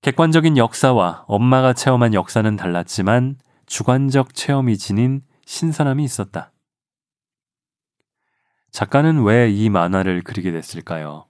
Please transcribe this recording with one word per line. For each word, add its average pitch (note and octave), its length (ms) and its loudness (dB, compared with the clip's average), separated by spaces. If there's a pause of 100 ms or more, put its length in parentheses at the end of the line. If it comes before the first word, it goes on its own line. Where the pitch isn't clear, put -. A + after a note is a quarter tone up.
객관적인 D#3+ 560 2
역사와 A2+ 680 2
엄마가 B2+ 440 2
체험한 A#2+ 400 2
역사는 G#2+ 440 0
달랐지만 G2 800 -2 (280)
주관적 C3 720 -2
체험이 C3 420 -2
지닌 B2 460 -2 (240)
신선함이 D3+ 580 -4
있었다. G2 480 -10 (2250)
작가는 D3 480 2
왜 A2+ 260 4
이 G#2+ 220 0
만화를 F#2 520 0
그리게 F#2 280 -8
됐을까요? D#2 800 -12